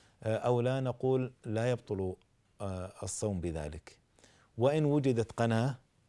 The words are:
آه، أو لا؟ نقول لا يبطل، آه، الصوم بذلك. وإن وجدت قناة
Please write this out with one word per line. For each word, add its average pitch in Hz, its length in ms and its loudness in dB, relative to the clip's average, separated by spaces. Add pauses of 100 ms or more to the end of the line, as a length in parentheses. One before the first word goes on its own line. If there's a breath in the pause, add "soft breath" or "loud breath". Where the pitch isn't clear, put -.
(220 soft breath)
آه، 110 140 0
أو 120 240 2
لا؟ 131 200 2
نقول 131 520 0 (120)
لا 113 260 0
يبطل، 95 440 -2 (460)
آه، 95 320 -6 (100)
الصوم 101 380 -4
بذلك. 80 580 -6 (600 soft breath)
وإن 147 260 4
وجدت 135 480 2
قناة 117 460 2 (300)